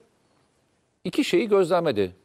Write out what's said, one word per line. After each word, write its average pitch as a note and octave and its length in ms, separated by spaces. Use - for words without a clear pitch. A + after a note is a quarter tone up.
iki B3 200
şeyi G3 240
gözlemledi. E3 680